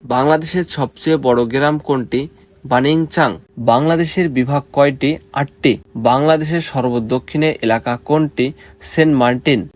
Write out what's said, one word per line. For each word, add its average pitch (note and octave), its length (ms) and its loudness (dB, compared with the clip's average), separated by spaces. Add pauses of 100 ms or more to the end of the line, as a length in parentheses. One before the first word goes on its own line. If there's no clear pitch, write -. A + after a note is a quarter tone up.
বাংলাদেশের D#3 600 0
সবচেয়ে D#3+ 520 -4
বড় B2 280 2
গ্রাম C#3 340 0
কোনটি? C3+ 500 -4 (380)
বানিংচাং। C#3+ 720 0 (220)
বাংলাদেশের D#3+ 680 0
বিভাগ C3+ 340 0 (100)
কয়টি? C#3 440 0 (160)
আটটি। C#3 460 -2 (180)
বাংলাদেশের D3+ 640 2
সর্বদক্ষিণে B2+ 1040 -2
এলাকা A2+ 340 0
কোনটি? D3 560 -2 (300)
সেন্ট D#3 340 2
মার্টিন। B2 600 0